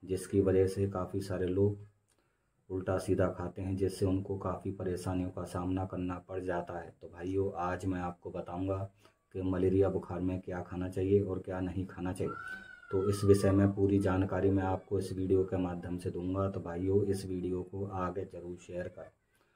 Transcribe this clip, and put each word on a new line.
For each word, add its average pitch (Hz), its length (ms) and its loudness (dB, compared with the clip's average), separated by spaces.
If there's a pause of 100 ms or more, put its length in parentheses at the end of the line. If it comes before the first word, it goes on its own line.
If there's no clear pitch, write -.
जिसकी 92 380 2
वजह 95 260 6
से 98 240 0
काफ़ी 92 300 -4
सारे 90 260 -2
लोग 101 320 4 (920)
उल्टा 92 280 0
सीधा 92 300 2
खाते 90 340 -6
हैं, 95 140 -2
जिससे 98 300 0
उनको 95 320 0
काफ़ी 92 320 -4
परेशानियों 90 600 -4
का 90 160 -8
सामना 92 380 -2
करना 90 440 -6
पड़ 92 160 -6
जाता 87 360 -4
है। 82 200 -16
तो 82 80 -18
भाइयों, 95 420 -2 (120)
आज 90 240 -2
मैं 92 140 -2
आपको 87 300 -8
बताऊंगा 92 580 -4 (460)
कि 95 80 -4
मलेरिया 92 460 4
बुखार 90 320 -4
में 92 200 0
क्या 90 220 -6
खाना 90 260 -6
चाहिए 98 320 4
और 92 180 -2
क्या 92 220 -6
नहीं 92 260 -4
खाना 90 260 -6
चाहिए। 87 220 -4 (560)
तो 95 200 0
इस 101 140 0
विषय 98 260 8
में 101 240 6
पूरी 98 240 4
जानकारी 95 520 2
मैं 98 120 4
आपको 95 360 -2
इस 95 140 -4
वीडियो 95 320 2
के 92 120 -2
माध्यम 87 420 -2
से 87 120 -4
दूंगा। 92 400 -2
तो 95 100 -6
भाइयों, 90 440 2
इस 95 220 -2
वीडियो 90 360 -2
को 98 240 -8
आगे 92 380 -4
ज़रूर 87 340 -10
शेयर 90 300 -8
करें। 87 220 -14 (460)